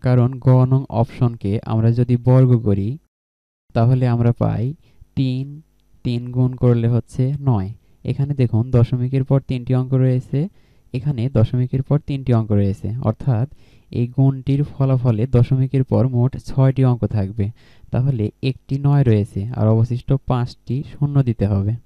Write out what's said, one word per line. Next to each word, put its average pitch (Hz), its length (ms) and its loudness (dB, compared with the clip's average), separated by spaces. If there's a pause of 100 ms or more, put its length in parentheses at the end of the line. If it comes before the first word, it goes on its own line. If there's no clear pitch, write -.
কারণ 123 220 4 (180)
গ - 20 6 (220)
নং 135 100 2 (200)
অপশনকে 117 520 -2 (200)
আমরা 113 160 2 (100)
যদি 123 160 2 (140)
বর্গ 127 220 6 (160)
করি 101 220 0 (840)
তাহলে 127 300 2 (100)
আমরা 120 180 2 (100)
পাই 107 220 -2 (520)
তিন, 131 280 -4 (600)
তিন 120 180 -4 (140)
গুণ 127 140 2 (120)
করলে 120 320 2
হচ্ছে 120 300 -2 (240)
নয়। 101 200 0 (420)
এখানে 139 300 -4
দেখুন 117 240 2 (120)
দশমিকের 127 520 0
পর 139 100 2 (100)
তিনটি 127 320 -4
অঙ্ক 127 120 -4 (120)
রয়েছে, 127 340 -2 (560)
এখানে 131 280 -4 (140)
দশমিকের 123 520 0
পর 143 100 2 (100)
তিনটি 135 300 -4
অঙ্ক 107 120 -2 (100)
রয়েছে, 98 280 -2 (200)
অর্থাৎ 113 380 -2 (520)
এই 120 80 -2 (100)
গুণটির 135 440 0 (100)
ফলাফলে 127 520 0 (140)
দশমিকের 131 540 2
পর 107 120 2 (140)
মোট 123 160 0 (160)
ছয়টি 131 420 2
অঙ্ক 117 120 -2 (140)
থাকবে, 101 300 -4 (460)
তাহলে 120 320 -2 (260)
একটি - 240 -10 (120)
নয় 143 220 4
রয়েছে, 104 320 0 (180)
আর 110 160 2
অবশিষ্ট 117 340 -2 (220)
পাঁচটি 123 460 -4 (160)
শূন্য 147 240 -2 (120)
দিতে 107 240 -2
হবে। 101 200 0 (140)